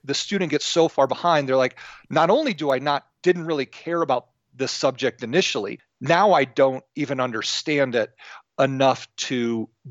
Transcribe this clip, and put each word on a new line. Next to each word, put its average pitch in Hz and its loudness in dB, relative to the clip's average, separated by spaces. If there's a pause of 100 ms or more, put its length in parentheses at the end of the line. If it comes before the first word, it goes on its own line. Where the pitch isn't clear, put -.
the 135 -4
student 185 -4
gets 147 -2
so 165 2
far - 2
behind, 165 0
they're 131 2
like, 131 2 (320)
"Not 160 4
only 269 2
do 147 -2
I 127 2
not, 143 -2 (160)
didn't 175 2
really 147 -2
care 170 -4
about 127 -2 (280)
this 127 -4
subject 131 -2
initially, 117 -2 (200)
now 175 2
I 143 2
don't 131 0 (120)
even 139 -4
understand 127 -2
it 113 -2 (460)
enough 135 2
to 117 -4 (240)